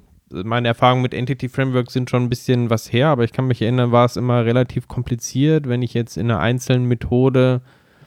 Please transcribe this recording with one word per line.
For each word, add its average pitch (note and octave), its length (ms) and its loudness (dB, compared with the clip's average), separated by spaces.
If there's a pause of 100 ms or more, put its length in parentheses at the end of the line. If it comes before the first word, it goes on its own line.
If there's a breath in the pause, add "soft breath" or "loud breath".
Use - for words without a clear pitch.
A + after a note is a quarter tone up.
(300)
meine A2+ 380 -4
Erfahrungen B2+ 340 2
mit B2+ 120 -2
Entity B2+ 340 -6
Framework B2+ 420 -2
sind B2+ 200 -4
schon B2 140 0
ein A#2+ 60 -2
bisschen A#2+ 400 0
was A2 220 -2
her, B2+ 160 2
aber B2+ 160 2
ich A2+ 100 0
kann C3 140 -2
mich B2+ 140 -2
erinnern, A#2+ 300 0
war A#2+ 140 6
es - 120 -4
immer B2 280 0
relativ B2 420 -2
kompliziert, C3 840 -2
wenn A#2+ 120 -2
ich A#2+ 120 -6
jetzt A#2 240 -4
in A2+ 120 -2
einer G#2+ 100 0
einzelnen B2 460 0
Methode B2+ 760 2 (460 soft breath)